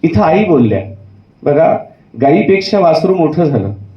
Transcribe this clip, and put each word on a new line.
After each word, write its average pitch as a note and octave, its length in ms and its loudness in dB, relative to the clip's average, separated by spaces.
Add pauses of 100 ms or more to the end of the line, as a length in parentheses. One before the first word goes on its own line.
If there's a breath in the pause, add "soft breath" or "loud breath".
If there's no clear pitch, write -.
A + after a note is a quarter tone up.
इथं G3 200 2
आई F#3 220 2
बोलल्या, A#2+ 360 0 (600)
बघा, D3+ 340 0 (460 loud breath)
गाईपेक्षा F#3+ 560 0
वासरू F#3 360 0
मोठं E3 300 0
झालं A#2 240 -2 (280)